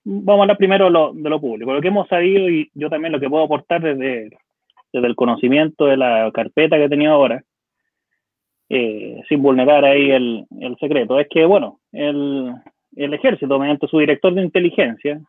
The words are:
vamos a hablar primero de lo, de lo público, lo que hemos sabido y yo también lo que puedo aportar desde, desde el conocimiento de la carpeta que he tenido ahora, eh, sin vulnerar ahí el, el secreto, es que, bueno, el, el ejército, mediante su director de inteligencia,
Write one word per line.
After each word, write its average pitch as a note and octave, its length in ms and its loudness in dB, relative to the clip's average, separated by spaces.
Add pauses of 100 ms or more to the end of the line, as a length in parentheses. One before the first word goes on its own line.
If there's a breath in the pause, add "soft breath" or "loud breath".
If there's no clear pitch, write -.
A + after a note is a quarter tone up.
vamos G3+ 340 0
a G3+ 40 6
hablar G3 140 2
primero G3 280 2
de F3+ 60 4
lo, D#3+ 220 2
de D3+ 160 -8
lo D3+ 120 -2
público, A#2 320 -6
lo D3 80 -2
que F3+ 80 -2
hemos G3+ 180 -2
sabido F#3 420 0
y D#3 240 -2
yo D3 160 -8
también D#3+ 220 -6
lo D3 80 -4
que C#3 100 -4
puedo D#3 140 0
aportar D3+ 380 -4
desde, C3 480 -6 (640)
desde B2 140 0
el A#2 100 -2
conocimiento C3 680 0
de C3+ 120 4
la A2+ 360 0
carpeta D#3 440 0
que D3 80 4
he C#3+ 40 0
tenido D3 220 0
ahora, C3+ 320 2 (1300)
eh, A2 600 -4
sin D3 120 0
vulnerar C#3 440 4
ahí C#3 260 4
el, A#2+ 340 0 (140)
el B2 180 -12
secreto, C3+ 420 -2
es D3 100 0
que, D#3+ 160 2
bueno, - 340 0 (120)
el, C#3+ 640 -4 (420)
el C#3+ 180 -6
ejército, C#3+ 460 -2
mediante C#3+ 280 -2
su D#3+ 120 0
director D3+ 340 2
de F#3 100 -2
inteligencia, D#3 840 -2